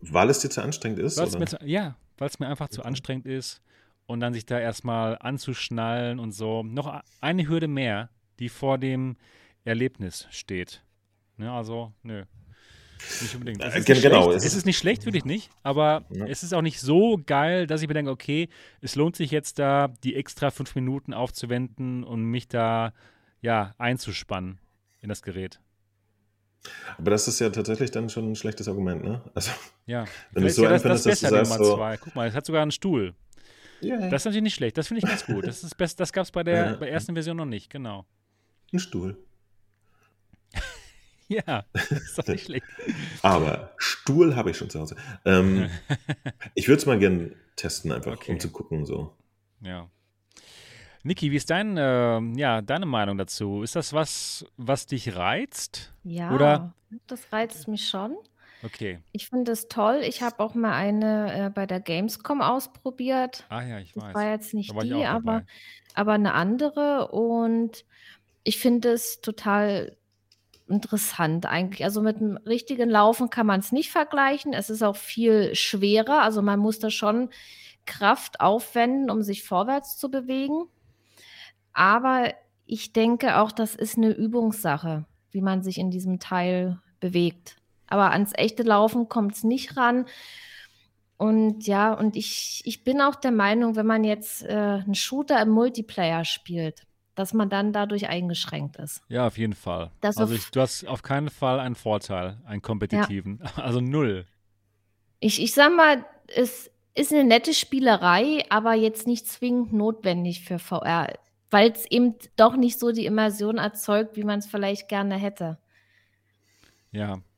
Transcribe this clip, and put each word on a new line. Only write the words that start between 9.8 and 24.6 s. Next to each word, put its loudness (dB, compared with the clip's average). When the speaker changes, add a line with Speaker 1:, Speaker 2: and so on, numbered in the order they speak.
Speaker 2:
steht. -10
Ne, -10
also, -8
nö. -12
Nicht -8
unbedingt. -8
Speaker 1:
Äh, -4
Speaker 2:
Es -4
ist -2
Speaker 1:
gen-, 10
Speaker 2:
nicht 6
Speaker 1:
genau, 10
Speaker 2:
schlecht, 6
Speaker 1:
es -2
Speaker 2:
es 0
Speaker 1:
ist 0
Speaker 2:
ist -2
nicht 2
schlecht, -2
finde -2
ich -4
nicht, -6
aber 2
Speaker 1:
Ja. -8
Speaker 2:
es -8
ist -8
auch 2
nicht -2
so 4
geil, 0
dass -2
ich -4
mir -2
denke, -2
okay, -4
es -8
lohnt 2
sich -4
jetzt -2
da, 2
die -2
extra -4
fünf -8
Minuten -4
aufzuwenden -6
und -4
mich -2
da, 0
ja, 0
einzuspannen -6